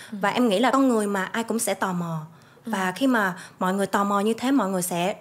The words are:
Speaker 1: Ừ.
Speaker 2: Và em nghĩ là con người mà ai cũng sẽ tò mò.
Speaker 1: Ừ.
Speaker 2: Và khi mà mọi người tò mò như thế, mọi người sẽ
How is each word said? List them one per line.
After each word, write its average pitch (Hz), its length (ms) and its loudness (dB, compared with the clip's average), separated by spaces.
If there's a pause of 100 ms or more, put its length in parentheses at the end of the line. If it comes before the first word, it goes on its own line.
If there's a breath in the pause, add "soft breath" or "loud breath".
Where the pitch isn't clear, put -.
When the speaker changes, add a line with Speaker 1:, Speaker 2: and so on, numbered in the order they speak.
(120 loud breath)
Speaker 1:
Ừ. 214 100 -10
Speaker 2:
Và 202 80 2
em 240 200 2
nghĩ 190 100 4
là 240 120 4
con 269 180 4
người 214 180 2
mà 196 180 -2
ai 226 180 -4
cũng 226 160 -2
sẽ 202 140 -2
tò 196 200 -2
mò. 170 280 -4 (440 soft breath)
Speaker 1:
Ừ. 226 60 -10
Speaker 2:
Và 190 200 0
khi 254 160 0
mà 214 260 2 (260 loud breath)
mọi 185 140 0
người 196 140 0
tò 202 160 2
mò 202 160 0
như 214 140 2
thế, 240 180 -2
mọi 233 180 2
người 185 120 -2
sẽ 180 400 -2